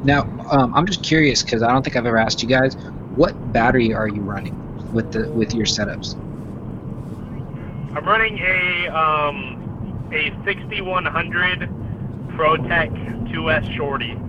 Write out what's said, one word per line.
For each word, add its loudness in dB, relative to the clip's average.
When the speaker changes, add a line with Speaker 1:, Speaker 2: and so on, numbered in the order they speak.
Speaker 1:
Now, 4
um, 4
I'm 4
just -2
curious, 4
'cause 0
I 4
don't 4
think -2
I've 2
ever 4
asked 2
you -2
guys, 4
what 2
battery 4
are 0
you -2
running -4
with 0
the, -2
with 0
your 2
setups? -2
Speaker 2:
I'm -4
running 4
a, 0
um, -2
a -2
sixty-one -2
hundred 0
ProTech 0
two 0
S 2
Shorty -2